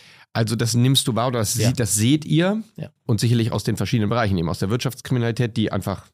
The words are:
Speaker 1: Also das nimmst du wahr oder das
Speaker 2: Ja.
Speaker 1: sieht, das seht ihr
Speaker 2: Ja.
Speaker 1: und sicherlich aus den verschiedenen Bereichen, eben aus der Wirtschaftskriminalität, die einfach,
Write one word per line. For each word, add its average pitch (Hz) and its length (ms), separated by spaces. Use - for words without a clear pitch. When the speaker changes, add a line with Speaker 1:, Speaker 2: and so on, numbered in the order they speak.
Speaker 1:
Also 113 200
das 113 180
nimmst 127 340
du 127 80
wahr 113 120
oder 123 120
das 107 160
Speaker 2:
Ja. 113 120
Speaker 1:
sieht, 123 120
das 104 160
seht 131 300
ihr 185 380
Speaker 2:
Ja. - 140
Speaker 1:
und 110 140
sicherlich 113 320
aus 113 120
den - 140
verschiedenen 104 320
Bereichen, 110 280
eben 82 120
aus 80 100
der 98 120
Wirtschaftskriminalität, 120 880
die 110 140
einfach, 95 420